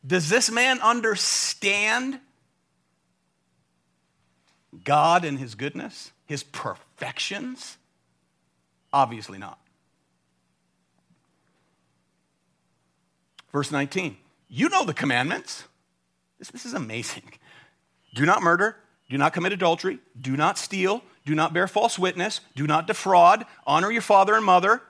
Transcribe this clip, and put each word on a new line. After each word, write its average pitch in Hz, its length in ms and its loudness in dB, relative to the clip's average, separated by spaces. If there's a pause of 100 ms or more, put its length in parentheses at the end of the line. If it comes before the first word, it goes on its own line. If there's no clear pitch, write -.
Does 151 240 0
this 226 220 2
man 247 300 2
understand 220 1400 -2 (2750)
God 160 420 2
and 139 140 -6
his 117 160 -12
goodness, - 560 -12 (160)
his 143 160 -10
perfections? - 1300 -12 (1120)
Obviously 113 480 -2
not. 101 180 -16 (4000)
Verse 143 200 -4
nineteen, 143 460 -4 (300)
"You 190 220 -2
know 359 160 0
the 160 80 -4
commandments." - 680 -4 (760)
This, - 140 -20
this - 140 -18
is 240 80 -12
amazing. 120 600 -10 (800)
"Do 127 120 0
not 190 180 8
murder, 180 340 4 (320)
do 131 80 -4
not 151 160 2
commit 185 200 -2
adultery, 180 460 0 (200)
do 131 160 -4
not 160 220 2
steal, 196 460 -2 (220)
do 151 100 -2
not 156 180 0
bear 175 140 0
false 208 300 -2
witness, 180 440 -4 (120)
do 143 140 -4
not 160 200 0
defraud, 190 580 4 (200)
honor 170 260 2
your 233 100 -2
father 202 340 4
and 220 80 2
mother." 196 460 4